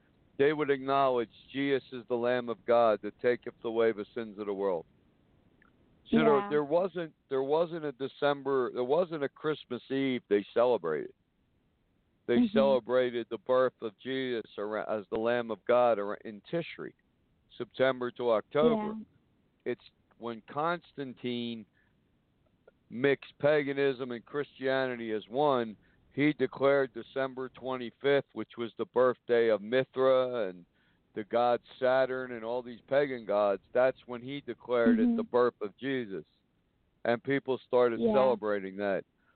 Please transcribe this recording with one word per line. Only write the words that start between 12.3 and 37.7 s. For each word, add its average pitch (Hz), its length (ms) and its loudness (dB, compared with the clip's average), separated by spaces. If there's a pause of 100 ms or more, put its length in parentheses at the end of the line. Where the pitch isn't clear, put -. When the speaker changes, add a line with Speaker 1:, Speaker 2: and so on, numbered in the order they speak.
Speaker 2:
Mm-hmm. 123 160 4
Speaker 1:
celebrated 123 800 2
the 113 80 -6
birth 127 420 0
of 110 180 -10
Jesus 127 600 -6
ar-, 104 300 -6
as 104 200 -6
the 113 100 -4
Lamb 117 320 -2
of 104 140 -10
God 120 340 4
ar-, 101 180 -4
in 104 260 -14
Tishri, - 500 -8 (640)
September 127 560 -2
to 123 200 -2
October. 214 680 0
Speaker 2:
Yeah. 214 60 -14 (600)
Speaker 1:
It's - 260 -8 (280)
when 113 240 -10
Constantine 123 1200 -8 (1200)
mixed 131 480 0
paganism 139 760 0
and 117 120 -10
Christianity 131 880 -4
as 101 160 -6
one, 123 480 0 (360)
he 147 220 2
declared 135 580 2
December 131 560 -8
twenty-fifth, 131 840 -2
which - 240 -10
was 117 180 -6
the 113 80 -4
birthday 117 640 2
of 104 140 2
Mithra 127 840 0
and 90 180 -14 (480)
the 110 100 -8
god 120 360 2 (180)
Saturn 127 540 0
and 113 120 -10
all 123 180 -4
these 117 260 -16
pagan 135 360 0
gods, 101 360 2 (120)
that's 127 340 2
when 120 160 -10
he 135 240 -10
declared 117 520 2
it 117 80 4
Speaker 2:
Mm-hmm. 117 100 2
Speaker 1:
the 113 80 -2
birth 120 360 2
of 101 180 -8
Jesus. 113 460 -6 (800)
And 117 180 -2
people 131 440 -2
started 123 340 2